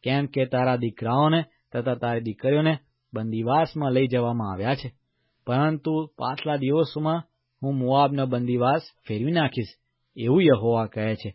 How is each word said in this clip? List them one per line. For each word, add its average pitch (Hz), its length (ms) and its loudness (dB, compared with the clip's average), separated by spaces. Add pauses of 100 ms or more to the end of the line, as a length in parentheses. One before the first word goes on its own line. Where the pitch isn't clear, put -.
કેમ 139 240 0
કે 135 180 0
તારા 127 300 0
દીકરાઓને 123 640 0 (260)
તથા 120 280 -4
તારી 120 260 -4
દીકરીઓને 143 520 2 (400)
બંદીવાસમાં 123 800 0
લઈ 131 140 2
જવામાં 120 440 -2
આવ્યા 101 240 -2
છે. 131 140 -12 (580)
પરંતુ 151 460 0 (240)
પાછલા 143 400 -4
દિવસોમાં 156 680 0 (360)
હું 139 140 -2
મોઆબનો 139 520 2
બંદીવાસ 123 560 0 (180)
ફેરવી 117 300 -4
નાખીશ, 139 420 -2 (440)
એવું 127 260 4
યહોવા 117 440 4
કહે 110 280 -4
છે. 107 200 -10